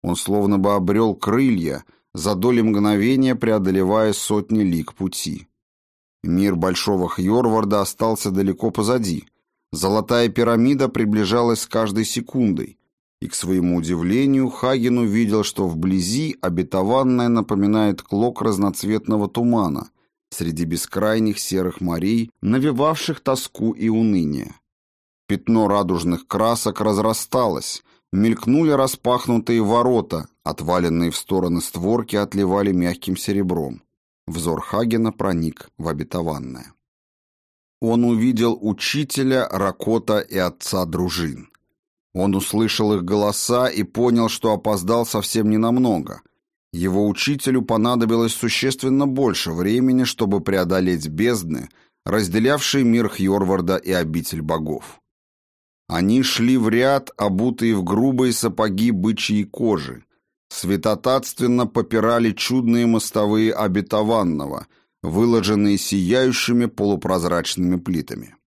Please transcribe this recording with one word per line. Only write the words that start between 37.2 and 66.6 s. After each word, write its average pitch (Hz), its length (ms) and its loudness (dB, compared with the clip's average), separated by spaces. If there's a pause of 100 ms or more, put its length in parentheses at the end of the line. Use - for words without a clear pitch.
Он 117 240 2
увидел 117 560 2
учителя, 131 880 -2
Ракота 104 720 0
и - 180 -4
отца 92 480 -2
дружин. 85 640 -4 (640)
Он 95 220 0
услышал 104 600 0
их 90 100 -2
голоса 104 640 0
и 92 160 -2
понял, 117 440 2
что 113 240 0
опоздал 107 540 0
совсем 107 420 -2
ненамного. 113 760 0 (500)
Его 95 340 0
учителю 131 560 0
понадобилось 117 720 2
существенно 131 720 0
больше 131 460 0
времени, 123 520 2
чтобы 101 360 0
преодолеть 90 680 0
бездны, 82 600 -2 (360)
разделявшие 113 800 0
мир 117 240 4
Хьорварда 95 680 0
и - 160 -4
обитель 82 500 -2
богов. 78 580 -6 (880)
Они 98 340 2
шли 127 360 2
в 110 100 2
ряд, 131 480 2
обутые 113 580 0
в 95 100 -4
грубые 123 480 2
сапоги 110 580 0
бычьей 104 540 0
кожи. 71 600 -4 (440)
Святотатственно 120 1160 0
попирали 113 680 0
чудные 120 540 0
мостовые 110 640 2
обетованного, 95 1160 0 (360)
выложенные 104 720 2
сияющими 120 920 2